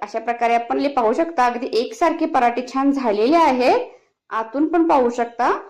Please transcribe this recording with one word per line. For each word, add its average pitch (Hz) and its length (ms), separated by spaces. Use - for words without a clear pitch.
अशा 214 160
प्रकारे 233 360
आपण 240 240
हे 277 100
पाहू 240 240
शकता, 320 340
अगदी 240 260
एकसारखे 320 540
पराठे 247 460
छान 269 200
झालेले 247 440
आहेत. 302 440
आतून 226 380
पण 330 200
पाहू 262 220
शकता 240 420